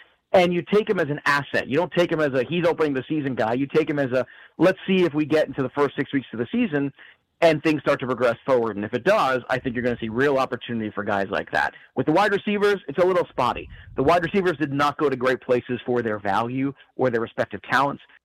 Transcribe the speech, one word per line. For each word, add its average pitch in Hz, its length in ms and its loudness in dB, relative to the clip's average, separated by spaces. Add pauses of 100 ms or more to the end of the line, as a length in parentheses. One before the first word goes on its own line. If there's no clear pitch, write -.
(320)
and 180 220 4
you 170 80 -2 (100)
take 208 160 2
him 196 120 0
as 147 80 0
an 147 180 -4
asset. 143 420 0
You 123 80 -2
don't 170 160 0
take 170 200 2
him 156 80 0
as 147 140 2
a, 131 100 2
"He's 170 240 -2
opening 151 260 2
the 131 140 -2
season" 139 260 -2
guy. 113 200 0
You 135 120 -2
take 156 240 2
him 147 80 -2
as 131 140 0
a, 127 120 0 (340)
"Let's 185 280 4
see 190 160 4
if 143 100 2
we 151 120 0
get 151 240 2
into 135 160 -4
the 123 60 -4
first 143 260 0
six - 160 -4
weeks 135 200 -4
of 110 60 -8
the 117 140 -4
season 147 400 -2 (480)
and 160 220 4
things 156 180 0
start 143 200 0
to 131 60 -6
progress 120 380 0
forward." 117 300 2
And 101 100 -6
if 107 80 -8
it 120 120 -6
does, 147 440 2
I 127 100 -2
think 127 160 -6
you're 120 100 -4
gonna 120 160 -2
see 117 80 -8
real 131 300 2
opportunity 120 520 -4
for - 140 -8
guys 101 260 -2
like 82 220 -4
that. 71 200 -2 (220)
With 131 120 -2
the 156 60 2
wide 202 200 2
receivers, 202 560 0
it's 143 100 -6
a 180 80 4
little 180 220 2
spotty. 120 420 -4 (260)
The 135 60 -2
wide 170 220 4
receivers 175 340 0
did 143 140 -2
not 143 260 0
go 151 100 2
to 135 80 0
great 127 240 0
places 123 460 -2
for 120 160 0
their 107 160 -4
value 117 560 -2 (220)
or 127 120 0
their 117 140 0
respective 113 400 -6
talents. 139 400 -2 (220)